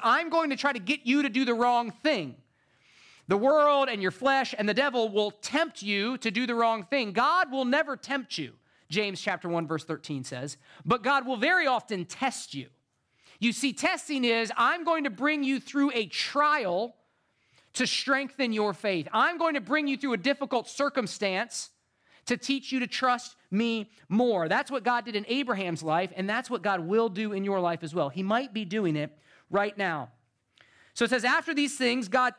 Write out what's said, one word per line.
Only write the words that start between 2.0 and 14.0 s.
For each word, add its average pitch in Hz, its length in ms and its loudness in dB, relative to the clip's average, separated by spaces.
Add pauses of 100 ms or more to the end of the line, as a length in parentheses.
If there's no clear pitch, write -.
The 196 120 2
world 285 500 6
and 214 140 -2
your 185 80 2
flesh 269 460 0
and 208 120 0
the 208 60 2
devil 247 340 2
will 208 220 2
tempt 294 520 -4
you 208 360 -2
to 226 120 -4
do 233 160 0
the 240 80 -2
wrong 226 300 2
thing. 240 280 -2
God 294 380 2
will 262 140 -2
never 277 320 0
tempt - 400 -6
you, 135 160 -8 (380)
James 196 280 -2
chapter 185 300 -4
one, 170 180 -2
verse 156 180 -4
thirteen 143 400 -8
says, 135 340 -10 (260)
but 226 180 2
God 262 240 2
will 254 120 -2
very 330 280 2
often 214 380 0
test - 500 -6
you. 131 140 -10 (680)
You 226 140 2
see, 269 200 -2
testing 302 520 -2